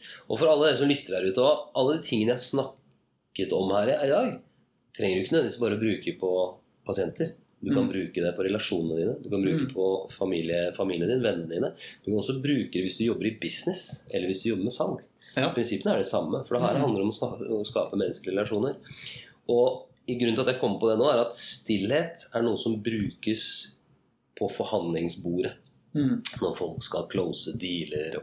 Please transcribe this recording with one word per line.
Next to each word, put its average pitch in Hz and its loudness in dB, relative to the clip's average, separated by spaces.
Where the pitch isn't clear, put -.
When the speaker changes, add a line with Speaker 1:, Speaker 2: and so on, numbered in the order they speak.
Speaker 1:
Og - -2
for 160 4
alle 151 6
dere 131 2
som 143 4
lytter 113 0
der 92 2
ute 123 4
også, 147 4
alle 139 4
de 160 -10
tingene 113 4
jeg 123 -2
har - -8
snakket - -4
om 95 2
her 107 2
i, 151 2
i 139 4
dag, 220 2
trenger 95 2
du 92 -2
ikke 160 2
nødvendigvis 120 2
bare 104 2
å 110 0
bruke 90 0
på 92 2
pasienter. 98 -2
Du 101 0
kan 127 4
Speaker 2:
Mm. 92 -4
Speaker 1:
bruke 92 -4
det 87 0
på 95 -2
relasjonene 90 0
dine. 92 -2
Du 98 -10
kan 98 0
bruke - 4
det - -4
Speaker 2:
Mm. - -8
Speaker 1:
på 95 0
familie, 87 0
familien 90 0
din, 127 2
vennene 87 0
dine. 82 -2
Du 101 -2
kan 107 2
også 131 -2
bruke 135 0
det 90 0
hvis 92 -4
du 113 0
jobber 107 0
i 113 -2
business, - -6
eller 92 -2
hvis 95 -2
du 117 0
jobber 98 0
med 127 0
salg. - -2
Speaker 2:
Ja. 147 2
Speaker 1:
Prinsippene 123 0
er 117 2
det 95 0
samme, 101 -2
for - -4
det 123 2
her 110 2
Speaker 2:
Mm. 135 2
Speaker 1:
handler 110 2
om 104 2
å 110 -4
sta-, - -4
å 107 -2
skape - -2
menneskelige 98 -2
relasjoner. 107 0
Og 123 4
i 127 -2
grunnen 117 2
til 127 2
at 127 4
jeg - -6
kommer 104 2
på 113 4
det 110 4
nå, 123 6
er 123 4
at - -8
stillhet 123 0
er 117 2
noe 113 0
som 110 -2
brukes 107 -4
på 101 -2
forhandlingsbordet. 85 -2
Speaker 2:
Mm. 131 2
Speaker 1:
Når 87 0
folk - -6
skal - -4
close - -2
dealer 80 -4